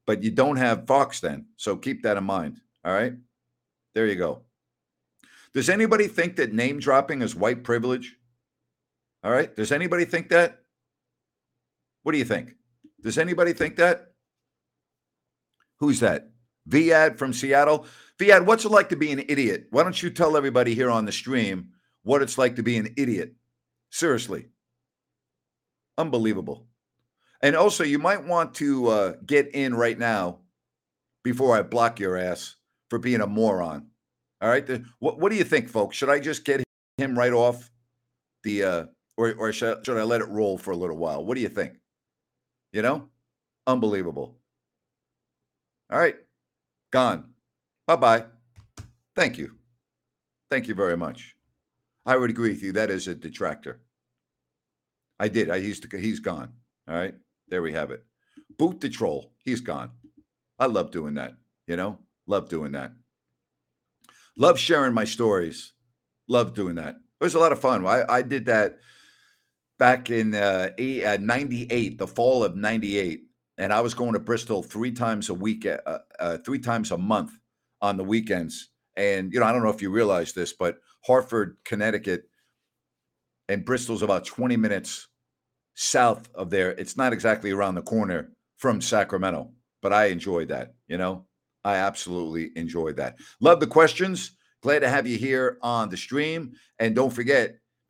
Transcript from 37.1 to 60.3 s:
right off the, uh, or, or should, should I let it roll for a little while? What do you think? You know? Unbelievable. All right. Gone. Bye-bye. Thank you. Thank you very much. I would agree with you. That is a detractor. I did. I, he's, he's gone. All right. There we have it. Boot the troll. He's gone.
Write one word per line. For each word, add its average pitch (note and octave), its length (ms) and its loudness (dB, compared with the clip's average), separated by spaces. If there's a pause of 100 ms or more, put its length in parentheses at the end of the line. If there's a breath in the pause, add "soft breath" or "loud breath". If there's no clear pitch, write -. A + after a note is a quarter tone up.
right B2 140 2
off A#2+ 400 2 (720)
the, G#2 180 -2
uh, F2 220 0 (320)
or, A2+ 180 0
or A2 180 -4
should, A2+ 320 -4
should A#2+ 140 -2
I G#2+ 60 0
let A2+ 160 0
it G2+ 80 -6
roll G2+ 300 -2
for G2 120 -10
a F2+ 60 -4
little F2 200 -4
while? D#2+ 280 -4
What A#2 100 -4
do C3+ 60 -6
you G2+ 80 -2
think? F2 240 -6 (1000)
You G#2+ 100 -2
know? C3 260 -2 (580)
Unbelievable. F#2+ 720 -2 (1500)
All A#2 80 0
right. E3 160 2 (800)
Gone. A2+ 380 0 (540)
Bye-bye. A#2 400 4 (920)
Thank C#3 220 0
you. C#2+ 180 -12 (920)
Thank B2 200 -4
you G#2+ 60 -4
very F2+ 220 0
much. D#2+ 400 -10 (680)
I B2+ 100 4
would B2 140 0
agree A2+ 200 0
with F#2+ 120 -6
you. F#2+ 100 -6
That G#2 180 0
is F#2 180 -6
a F2 60 -6
detractor. D2+ 640 -10 (1400)
I G#2 80 0
did. G2 240 0
I, F#2 80 0
he's, G2 320 -8
he's G#2+ 300 -6
gone. D#2 320 -10 (360)
All D#2+ 60 -8
right. F2+ 200 -4 (340)
There F2+ 120 -4
we D#2+ 120 -4
have D2+ 180 -6
it. A#1 140 -16 (520 soft breath)
Boot F3 240 -2
the C#3+ 80 -6
troll. E2+ 440 -6 (120)
He's B2 160 -4
gone. C2 300 -10 (680)